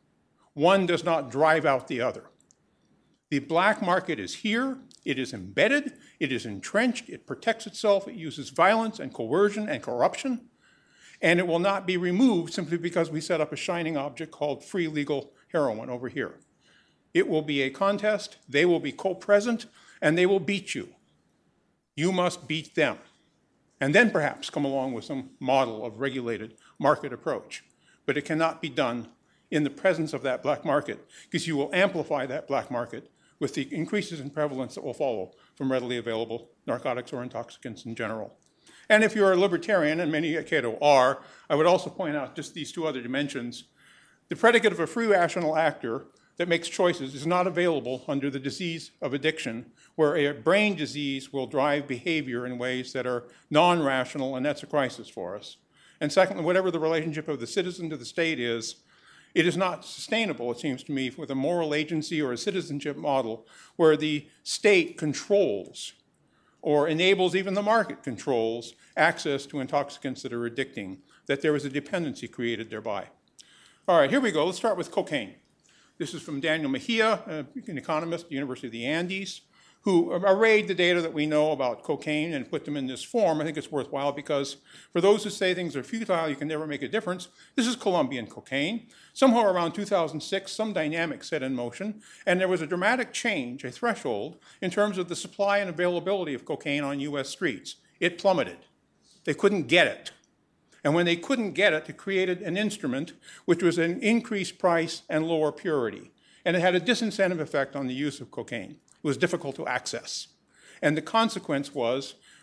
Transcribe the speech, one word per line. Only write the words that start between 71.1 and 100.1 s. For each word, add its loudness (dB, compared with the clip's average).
that -2
there 4
is -2
a -4
dependency -4
created -4
thereby. -6
All 6
right, 8
here 4
we 2
go. 2
Let's -4
start 0
with -6
cocaine. -4
This -8
is -10
from -8
Daniel 0
Mejia, 0
uh, -8
an -8
economist -4
at -20
the -6
University -6
of -12
the -6
Andes, -4
who 4
arrayed 6
the -2
data 4
that -2
we -2
know 2
about -2
cocaine -2
and -6
put -4
them -4
in -4
this -6
form. 2
I -2
think -4
it's -8
worthwhile -2
because -2
for 2
those 6
who -6
say 0
things -4
are -4
futile, -2
you -4
can -6
never -4
make -6
a -4
difference, -4
this 2
is -2
Colombian 0
cocaine. -4
Somehow 6
around 2
two -6
thousand 0
six, -6
some -4
dynamic -2
set -4
in -4
motion, -6
and 4
there 2
was 2
a -6
dramatic 0
change, -4
a -6
threshold, -4
in -2
terms 0
of -4
the -6
supply 0
and 0
availability 0
of -10
cocaine -4
on -4
U -4
S -4
streets. -6
It 0
plummeted. 2
They 2
couldn't 2
get 6
it. -8